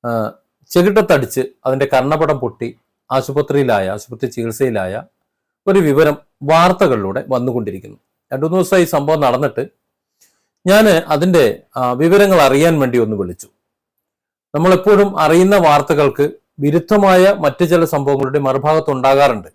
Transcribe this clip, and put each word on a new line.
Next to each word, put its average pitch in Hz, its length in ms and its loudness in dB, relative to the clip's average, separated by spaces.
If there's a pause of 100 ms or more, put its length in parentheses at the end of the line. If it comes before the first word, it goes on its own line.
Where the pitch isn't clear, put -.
ആ, 113 280 -6 (360)
ചെകിട്ടത്തടിച്ച് 175 720 0 (240)
അതിന്റെ 131 280 -2
കർണപടം 147 460 -2
പൊട്ടി 117 380 -10 (340)
ആശുപത്രിയിലായ, 131 800 -2
ആശുപത്രി 104 400 -10
ചികിത്സയിലായ 113 760 -6 (640)
ഒരു 196 120 2
വിവരം 147 380 0 (260)
വാർത്തകളിലൂടെ 143 840 0
വന്നുകൊണ്ടിരിക്കുന്നു. 120 680 -6 (360)
രണ്ടു 135 120 -6
മൂന്ന് 165 120 -2
ദിവസമായി 185 260 0
ഈ - 20 2
സംഭവം 151 340 -2
നടന്നിട്ട് 131 480 -2 (1000)
ഞാന് 196 400 4
അതിന്റെ, 151 560 0 (140)
ആ, 123 140 -2
വിവരങ്ങൾ 180 460 2
അറിയാൻ 151 420 2
വേണ്ടി 127 180 0
ഒന്ന് 110 180 0
വിളിച്ചു. 90 320 -10 (1080)
നമ്മളെപ്പോഴും 190 640 2
അറിയുന്ന 180 380 4
വാർത്തകൾക്ക് 147 760 2 (280)
വിരുദ്ധമായ 185 800 2
മറ്റു 151 260 -2
ചില 165 200 0
സംഭവങ്ങളുടെ 139 540 -2
മറുഭാഗത്ത് 143 520 -2
ഉണ്ടാകാറുണ്ട്. 135 640 0